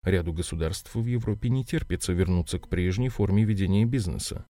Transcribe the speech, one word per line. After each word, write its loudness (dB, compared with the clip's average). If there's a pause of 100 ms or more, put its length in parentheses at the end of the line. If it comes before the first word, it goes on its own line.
(100)
Ряду 2
государств -4
в -2
Европе -2
не 2
терпится -2
вернуться 2
к -10
прежней 0
форме 2
ведения 2
бизнеса. -2